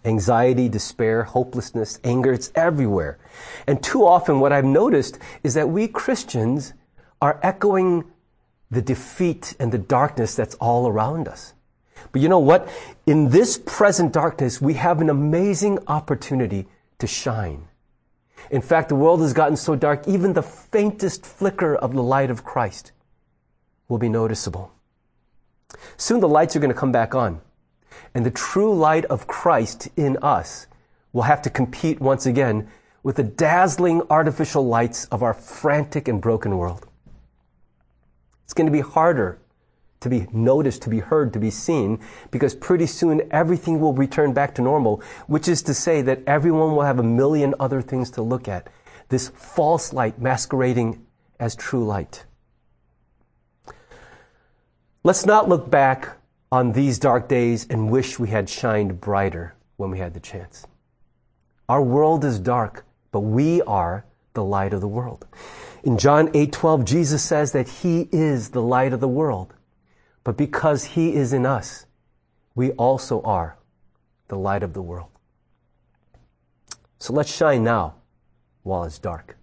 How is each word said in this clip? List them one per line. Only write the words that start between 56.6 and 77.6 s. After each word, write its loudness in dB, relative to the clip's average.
these 0
dark 2
days 0
and -2
wish -2
we -4
had -2
shined -2
brighter -4
when -6
we -8
had -10
the -16
chance. -18
Our 2
world 2
is 0
dark, -4
but -2
we 2
are -4
the -4
light -2
of -4
the -6
world. -8
In 2
John 4
eight 2
twelve, 2
Jesus 0
says -2
that 0
he -2
is 0
the -4
light 2
of -4
the 0
world. -2
But -4
because 0
he 0
is 0
in 0
us, -4
we 0
also 0
are -4
the -8
light -2
of -8
the -10
world. -14
So -10
let's -2
shine 2